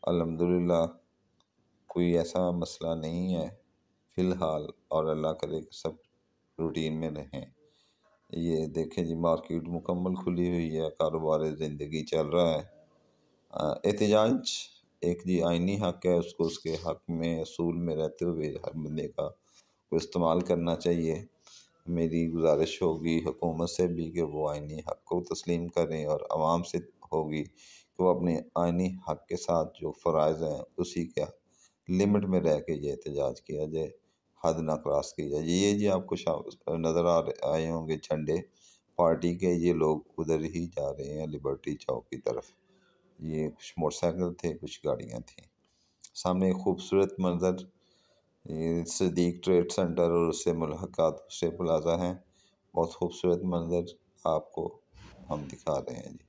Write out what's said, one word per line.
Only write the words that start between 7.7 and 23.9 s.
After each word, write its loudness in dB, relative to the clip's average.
ये 0
देखें -2
जी -2
market 0
मुकम्मल -2
खुली 0
हुई 0
है, -2
कारोबार 0
ज़िंदगी -6
चल 0
रहा 4
है। -6
अ, -2
एहतजाज 4
एक 0
जी 4
आइनी 2
हक़ -2
है, 6
उसको -2
उसके -4
हक़ -6
में -2
असूल -2
में -2
रहते -2
हुए -2
हर -6
बंदे -4
का -4
को 2
इस्तेमाल 2
करना 2
चाहिए। 0
मेरी 2
गुजारिश 2
होगी 2
हुकूमत -2
से 0
भी -2